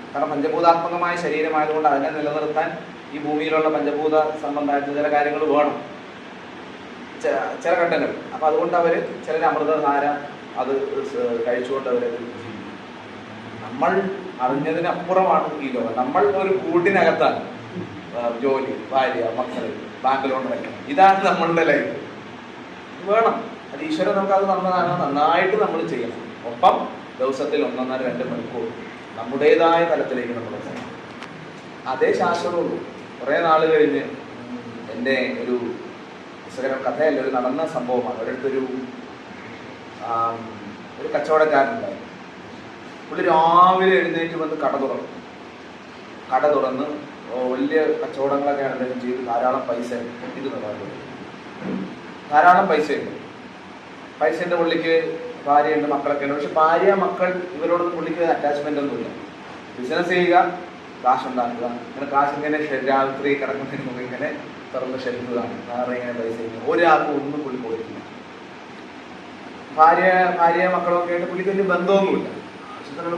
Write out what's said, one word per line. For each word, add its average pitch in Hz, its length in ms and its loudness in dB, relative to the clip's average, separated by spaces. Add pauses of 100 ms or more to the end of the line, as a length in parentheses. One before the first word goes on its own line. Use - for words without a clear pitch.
(140)
കാരണം 147 160 0
പഞ്ചഭൂതാത്മകമായ 165 840 2
ശരീരമായതുകൊണ്ട് 156 720 2
അതിനെ 143 220 2
നിലനിർത്താൻ 151 680 -2 (340)
ഈ 147 60 -8
ഭൂമിയിലുള്ള 156 500 0
പഞ്ചഭൂത 151 520 2 (220)
സംബന്ധമായിട്ട് 143 460 0
ചില 147 240 0
കാര്യങ്ങൾ 147 320 2
വേണം, 147 380 2 (1400)
ച-, - 400 -2
ചില 170 120 4
ഘട്ടങ്ങൾ. 160 400 2 (200)
അപ്പൊ 156 120 0
അതുകൊണ്ട് 165 300 4
അവര് 170 500 2
ചിലര് 160 160 0
അമൃതധാര 151 600 2 (560)
അത് 131 120 0 (400)
സ്-, 120 340 0
കഴിച്ചുകൊണ്ട് 127 420 0
അവരത് 120 220 2
ജീവിക്കും. 104 480 -8 (1040)
നമ്മൾ 160 400 0 (380)
അറിഞ്ഞതിനപ്പുറമാണ് 160 1200 2
ഈ 131 100 -4
ലോകം. 117 240 -2
നമ്മൾ 147 300 2
ഒരു 190 300 2
കൂട്ടിനകത്താണ്, 165 840 4 (800)
ആ, 117 240 -2
ജോലി, 135 320 2 (160)
ഭാര്യ, 123 340 2 (140)
മക്കള്, - 340 -4 (320)
ബാങ്ക് 135 260 2
ലോൺ 131 160 -2
അടയ്ക്കണം, - 420 -6
ഇതാണ് 190 380 8
നമ്മളുടെ 165 380 4
ലൈഫ്. 143 440 0 (1000)
വേണം, 226 340 4 (280)
അത് 151 80 -8
ഈശ്വരൻ 185 360 0
നമുക്ക് 196 160 2
അത് 196 100 6
തന്നതാണ്, 180 600 2
നന്നായിട്ട് 160 540 4
നമ്മൾ 165 300 0
ചെയ്യണം. - 640 -6
ഒപ്പം 127 500 2 (200)
ദിവസത്തിൽ 143 460 0
ഒന്നൊന്നര 127 380 -4
രണ്ട് 123 220 -2
മണിക്കൂർ 120 440 -6 (480)
നമ്മുടേതായ 165 680 6
തലത്തിലേക്ക് 135 440 0
നമ്മൾ 120 220 -6
പോകണം. - 400 -10 (960)
അതേ 147 260 2
ശാശ്വതമുള്ളൂ. 175 720 0 (360)
കുറേ 147 200 2
നാൾ 160 260 4
കഴിഞ്ഞ് 147 360 4 (920)
എൻ്റെ 120 480 0
ഒരു 120 200 0 (880)
രസകരം 131 340 -4
കഥയല്ല, 135 380 2
ഒരു 131 100 0
നടന്ന 127 360 0
സംഭവമാണ്. 123 540 -2
ഒരിടത്തൊരു, 127 460 -2 (1400)
ആം, 117 340 0 (640)
ഒരു 147 80 -6
കച്ചവടക്കാരനുണ്ടായിരുന്നു. 151 1000 2 (1040)
പുള്ളി 175 140 -2
രാവിലെ 180 720 8
എഴുന്നേറ്റ് 165 380 0
വന്ന് 156 220 -2
കട 139 200 2
തുറന്നു. 135 320 -2 (1300)
കട 135 120 4
തുറന്ന്, 131 380 2 (480)
ഓ, 127 200 -2
വലിയ 143 280 2
കച്ചവടങ്ങളൊക്കെയാണ് 143 920 0
അദ്ദേഹം 127 280 -2
ചെയ്ത് 123 260 -4
ധാരാളം 127 340 2
പൈസ 123 320 -4 (440)
ഇത് 139 160 -6 (1800)
ധാരാളം 180 360 8
പൈസയുണ്ട്. 147 440 0 (1080)
പൈസേൻ്റെ 170 360 2
പുള്ളിക്ക് 165 640 2 (280)
ഭാര്യയുണ്ട്, 147 420 4
മക്കളൊക്കെ 143 360 0
ഉണ്ട്. 139 100 0
പക്ഷെ 143 140 -2
ഭാര്യ, 170 460 6
മക്കൾ 180 480 0 (120)
ഇവരോടൊന്നും 170 420 0
പുള്ളിക്ക് 160 260 -2
അറ്റാച്ച്മെന്റ് 147 580 0
ഒന്നുമില്ല. 117 280 -4 (680)
ബിസിനസ് 160 300 -2
ചെയ്യുക, 180 500 4 (460)
കാശുണ്ടാക്കുക, 123 600 0
അങ്ങനെ 123 420 -6
കാശ് 143 280 2
ഇങ്ങനെ 151 320 -2
ഷെ-, 131 220 -2
രാത്രി 135 460 2
കിടക്കുന്നതിന് 135 520 -6
മുമ്പ് 123 160 -8
ഇങ്ങനെ 127 360 -6 (360)
തുറന്ന് 127 240 -4
ഷെൽഫ് 120 340 -4
കാണും, - 360 -4
വേറെ 123 240 -2
ഇങ്ങനെ 123 200 -4
പൈസ 113 280 -4
ഇങ്ങനെ 113 300 -4
ഒരാൾക്കും 156 420 6
ഒന്നും 139 280 -2
പുള്ളി 123 220 -6
കൊടുക്കില്ല. 113 360 -8 (1800)
ഭാര്യ, 180 640 6
ഭാര്യ 170 300 4
മക്കളൊക്കെ 175 440 2
ആയിട്ട് 175 140 0
പുള്ളിക്ക് 185 240 -2
വലിയ 196 140 2
ബന്ധമൊന്നുമില്ല. 185 640 4
ആവശ്യത്തിനുള്ള - 880 -10